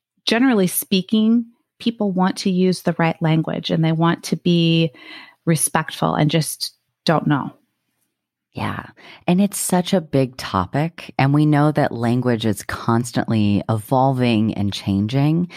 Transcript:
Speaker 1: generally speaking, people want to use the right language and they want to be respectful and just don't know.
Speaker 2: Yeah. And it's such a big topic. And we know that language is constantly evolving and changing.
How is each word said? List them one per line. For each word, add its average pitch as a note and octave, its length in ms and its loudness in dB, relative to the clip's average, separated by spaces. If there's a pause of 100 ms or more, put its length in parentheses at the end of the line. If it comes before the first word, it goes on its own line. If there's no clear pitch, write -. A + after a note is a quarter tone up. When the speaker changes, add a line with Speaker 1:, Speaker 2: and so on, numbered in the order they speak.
(240)
Speaker 1:
generally A3+ 420 2
speaking, A3 800 0 (340)
people A3 340 -4
want F#3 260 0
to G3 120 -2
use F#3 320 0
the E3+ 140 -2
right E3 240 -2
language D#3+ 500 0
and E3 140 2
they D#3+ 80 2
want E3 320 0
to - 120 -4
be E3 560 2 (520)
respectful - 720 -2
and D3+ 160 2
just - 440 -4 (300)
don't D#3 220 0
know. D3 260 -2 (1040)
Speaker 2:
Yeah. G2+ 300 -6 (420)
And F3+ 140 2
it's G3+ 160 0
such - 380 -2
a F#3 80 2
big C3+ 340 0
topic. - 800 -4
And C#3 140 2
we D3+ 140 4
know D3 260 4
that D3 180 0
language A#2 540 0
is G#2+ 180 -2
constantly A2 1080 0
evolving A#2+ 800 0
and G2+ 220 -4
changing. C#3 840 0